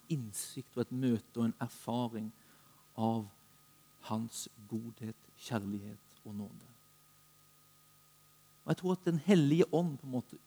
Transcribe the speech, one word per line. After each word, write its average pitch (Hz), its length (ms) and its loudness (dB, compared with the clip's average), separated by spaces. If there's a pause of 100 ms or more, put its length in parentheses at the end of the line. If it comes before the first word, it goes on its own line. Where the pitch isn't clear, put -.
(120)
innsikt 127 640 -8
og 120 80 0
et - 80 -6
møte 127 480 0
og 117 80 2
en 113 160 -2
erfaring 113 640 -4 (720)
av 113 240 2 (880)
hans 113 340 -4 (240)
godhet, 113 480 -8 (240)
kjærlighet 101 840 -6
og 107 120 -10
nåde. - 340 -10 (1900)
Og 151 80 -2
jeg - 80 0
tror 185 140 2
at - 140 -2
Den 170 160 2
Hellige 165 480 8
Ånd 160 260 2
på - 80 -18
en 127 80 -4
måte - 320 -6